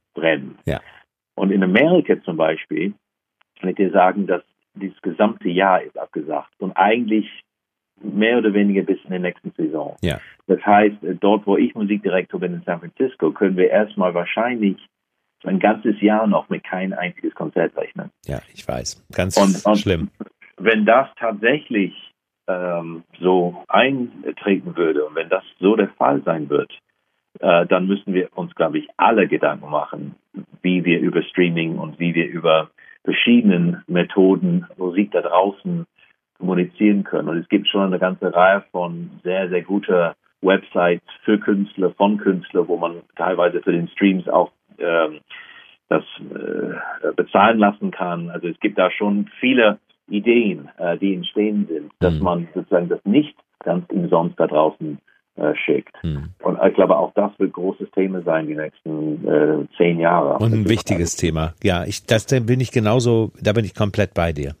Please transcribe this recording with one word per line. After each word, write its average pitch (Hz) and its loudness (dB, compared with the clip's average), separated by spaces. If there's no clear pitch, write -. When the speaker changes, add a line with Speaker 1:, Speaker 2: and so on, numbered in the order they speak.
Speaker 1:
brennen. 73 -4
Speaker 2:
Ja. 73 -4
Speaker 1:
Und 98 -2
in 98 2
Amerika 127 4
zum 85 -6
Beispiel 80 -2
kann 92 -4
ich - -6
dir 95 0
sagen, 92 2
dass 90 -2
dieses 98 -12
gesamte 107 -2
Jahr 92 2
ist - -14
abgesagt 73 -8
und 92 -6
eigentlich 107 2
mehr 107 0
oder 107 2
weniger 101 2
bis 92 0
in 87 -16
der 92 -4
nächsten 90 -8
Saison. 76 -6
Speaker 2:
Ja. 78 -2
Speaker 1:
Das - 2
heißt, 104 4
äh, 90 -4
dort, 104 2
wo 98 2
ich - 0
Musikdirektor 98 -2
bin 87 -4
in 85 -10
San 87 -4
Francisco, - -2
können 95 0
wir 92 4
erstmal 101 0
wahrscheinlich 107 -2
so 95 -8
ein 92 0
ganzes 107 0
Jahr 107 2
noch 87 0
mit - -6
kein 92 -6
einziges 87 -8
Konzert - -4
rechnen. - -10
Speaker 2:
Ja, 67 -8
ich - -16
weiß. - -8
Ganz 92 -2
Speaker 1:
Und, 98 2
und 104 4
Speaker 2:
schlimm. 98 -2
Speaker 1:
wenn 107 2
das 120 4
tatsächlich, 110 -2
ähm, 85 -4
so 90 2
eintreten 110 -2
würde 78 0
und 76 -14
wenn 82 -6
das 95 -2
so 101 4
der 101 2
Fall 135 0
sein 78 -4
wird, 71 -2
äh, 87 4
dann 92 0
müssen 98 -4
wir 90 0
uns, 87 -10
glaube 78 -2
ich, 73 -8
alle 101 4
Gedanken 76 -2
machen, 73 -8
wie 90 0
wir 85 2
über 85 0
Streaming 82 -2
und 80 -10
wie 87 -2
wir 82 0
über 80 0
verschiedenen 92 2
Methoden 90 2
Musik 95 -2
da 87 0
draußen 101 -2
kommunizieren 92 0
können. 82 -4
Und 85 -4
es 85 -8
gibt 101 0
schon 101 0
eine 92 0
ganze 92 -2
Reihe 95 4
von 85 -8
sehr, 92 -4
sehr 87 -2
guter 90 0
Websites 90 2
für 107 2
Künstler, 101 -2
von 104 0
Künstlern, 92 -2
wo 87 0
man 85 -4
teilweise 87 0
für 95 0
den 87 -2
Streams 95 0
auch, 87 2
ähm, 82 0
das, - 0
äh, - -8
bezahlen 107 4
lassen 101 2
kann. 87 -6
Also 85 -8
es 82 -10
gibt - -4
da 92 4
schon 104 -2
viele 123 4
Ideen, 104 0
äh, 87 -2
die 98 0
entstehen 104 -2
sind, 76 -8
dass 87 2
Speaker 2:
Mhm. 78 -2
Speaker 1:
man 87 -2
sozusagen 87 -2
das 87 -4
nicht 127 0
ganz 87 -4
umsonst 85 0
da 82 2
draußen, 78 -2
äh, - -2
schickt. - -2
Speaker 2:
Mhm. 78 -6
Speaker 1:
Und 90 -2
ich 92 4
glaube, 92 4
auch - 0
das 104 0
wird 95 0
großes 95 -6
Thema 95 -2
sein 80 0
die 76 -6
nächsten, 78 -6
äh, 76 2
zehn 87 4
Jahre. 82 2
Speaker 2:
Und 113 2
ein 110 2
Speaker 1:
Das - -
ist - 2
Speaker 2:
wichtiges 92 0
Thema. 80 -2
Ja, 90 0
ich, - -10
das, 110 2
da 135 2
bin 123 0
ich 120 -2
genauso, 113 2
da 104 0
bin 113 2
ich 92 -8
komplett 101 -2
bei 85 0
dir. 73 -6